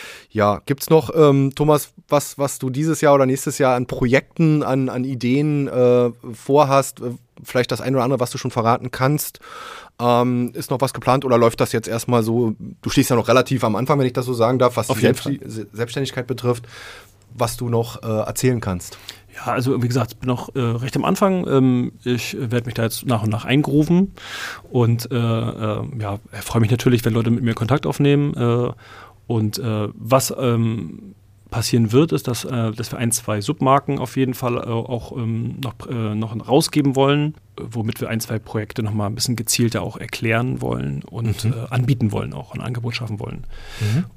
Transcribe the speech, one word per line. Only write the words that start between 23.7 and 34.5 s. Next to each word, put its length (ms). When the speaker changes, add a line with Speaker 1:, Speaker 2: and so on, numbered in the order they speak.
Speaker 2:
und, 400
äh, 40
äh, 680
ja, 180
freue 280
mich 120
natürlich, 320
wenn 100
Leute 160
mit 140
mir 100
Kontakt 320
aufnehmen. 480
Äh, 380
und, 320
äh, 340
was, 420
ähm, 800
passieren 400
wird, 220
ist, 160
dass, 160
äh, 260
dass 220
wir 80
ein, 100
zwei 300
Submarken 580
auf 180
jeden 180
Fall, 220